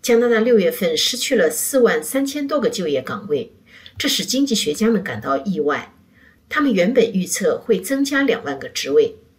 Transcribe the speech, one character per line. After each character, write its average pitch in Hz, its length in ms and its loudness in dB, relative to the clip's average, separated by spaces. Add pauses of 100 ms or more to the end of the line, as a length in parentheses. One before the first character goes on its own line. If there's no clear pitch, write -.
加 233 160 4
拿 240 100 4
大 233 120 4
六 233 180 6
月 175 140 4
份 165 260 -2
失 - 180 -2
去 - 200 -2
了 175 160 4
四 - 280 0
万 180 240 4
三 269 220 -2
千 277 220 -6
多 294 120 -2
个 214 80 0
就 180 200 -2
业 139 140 0
岗 101 260 -12
位， 139 260 -4 (440)
这 - 120 -2
使 - 160 -2
经 269 200 0
济 262 80 -2
学 175 200 -2
家 214 160 2
们 220 140 0
感 110 180 -8
到 139 160 -2
意 170 220 -4
外。 139 360 -2 (540)
他 302 120 -2
们 277 120 2
原 185 200 2
本 247 200 4
预 185 120 0
测 175 380 -2
会 202 160 0
增 269 240 -2
加 277 200 0
两 269 200 0
万 139 140 -6
个 - 120 -12
职 - 220 -8
位， 147 260 4 (220)